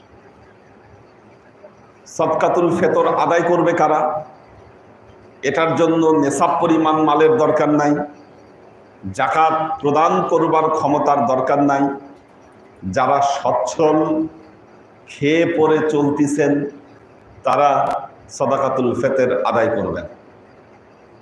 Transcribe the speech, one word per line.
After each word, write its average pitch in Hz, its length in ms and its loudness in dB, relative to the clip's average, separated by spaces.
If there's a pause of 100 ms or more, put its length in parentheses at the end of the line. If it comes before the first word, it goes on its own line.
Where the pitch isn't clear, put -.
(2000)
সদকাতুল 175 680 -2
ফিতর 165 380 0
আদায় 151 280 0
করবে 165 300 0
কারা? 156 520 0 (1160)
এটার 160 320 -2
জন্য 165 320 2
নেশাব 156 540 0
পরিমাণ 160 420 2
মালের 156 340 4
দরকার 151 320 0
নাই, 147 260 2 (1160)
যাকাত 160 680 0
প্রদান 160 480 2
করবার 160 420 0
ক্ষমতার 147 560 0
দরকার 131 360 0
নাই। 139 180 2 (1120)
যারা 139 320 0
সচ্ছল, 156 1040 0 (800)
খেয়ে 165 520 0
পরে 156 320 2
চলতেছেন, 143 760 0 (760)
তারা 135 580 0 (280)
সদাকাতুল 131 640 -2
ফিতর 123 500 0
আদায় 113 380 0
করবেন। 87 220 -6 (1160)